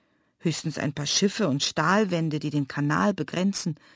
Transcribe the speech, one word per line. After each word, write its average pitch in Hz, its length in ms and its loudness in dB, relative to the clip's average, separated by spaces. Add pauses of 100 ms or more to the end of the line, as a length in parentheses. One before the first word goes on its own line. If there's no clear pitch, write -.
(380)
Höchstens 156 400 -2
ein 156 140 -2
paar 147 140 -4
Schiffe 196 420 2
und 139 160 0
Stahlwände, 165 760 2
die 147 120 -4
den 143 180 0
Kanal 160 440 2
begrenzen. 175 600 -2 (220)